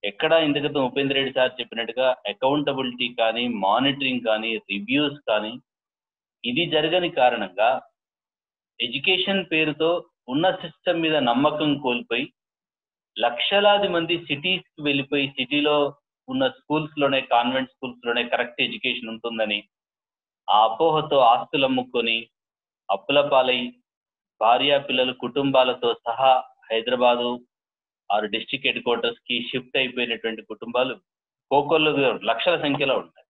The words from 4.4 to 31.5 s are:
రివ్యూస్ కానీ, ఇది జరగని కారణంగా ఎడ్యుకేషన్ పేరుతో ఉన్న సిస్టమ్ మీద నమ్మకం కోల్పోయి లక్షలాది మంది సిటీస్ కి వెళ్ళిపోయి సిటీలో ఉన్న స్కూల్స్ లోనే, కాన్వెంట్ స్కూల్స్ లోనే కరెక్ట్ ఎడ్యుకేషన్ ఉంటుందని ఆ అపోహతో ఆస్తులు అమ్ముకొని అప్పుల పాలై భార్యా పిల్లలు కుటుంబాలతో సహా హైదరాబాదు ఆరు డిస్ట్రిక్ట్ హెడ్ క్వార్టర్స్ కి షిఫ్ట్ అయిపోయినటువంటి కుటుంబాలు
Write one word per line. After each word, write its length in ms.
రివ్యూస్ 720
కానీ, 260
ఇది 200
జరగని 440
కారణంగా 720
ఎడ్యుకేషన్ 680
పేరుతో 540
ఉన్న 240
సిస్టమ్ 500
మీద 140
నమ్మకం 600
కోల్పోయి 560
లక్షలాది 680
మంది 300
సిటీస్ 500
కి 140
వెళ్ళిపోయి 480
సిటీలో 680
ఉన్న 180
స్కూల్స్ 520
లోనే, 220
కాన్వెంట్ 500
స్కూల్స్ 360
లోనే 160
కరెక్ట్ 380
ఎడ్యుకేషన్ 480
ఉంటుందని 500
ఆ 140
అపోహతో 540
ఆస్తులు 480
అమ్ముకొని 640
అప్పుల 380
పాలై 460
భార్యా 360
పిల్లలు 360
కుటుంబాలతో 800
సహా 500
హైదరాబాదు 720
ఆరు 160
డిస్ట్రిక్ట్ 400
హెడ్ 160
క్వార్టర్స్ 440
కి 160
షిఫ్ట్ 340
అయిపోయినటువంటి 640
కుటుంబాలు 540